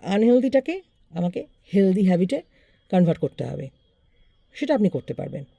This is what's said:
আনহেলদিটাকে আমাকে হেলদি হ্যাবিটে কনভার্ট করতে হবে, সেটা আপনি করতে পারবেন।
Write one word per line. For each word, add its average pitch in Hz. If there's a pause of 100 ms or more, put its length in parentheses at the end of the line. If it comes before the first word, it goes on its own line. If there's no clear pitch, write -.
আনহেলদিটাকে 247 (300)
আমাকে 180 (300)
হেলদি 196
হ্যাবিটে 185 (500)
কনভার্ট 175
করতে -
হবে, 131 (840)
সেটা 294
আপনি 208
করতে -
পারবেন। 139 (160)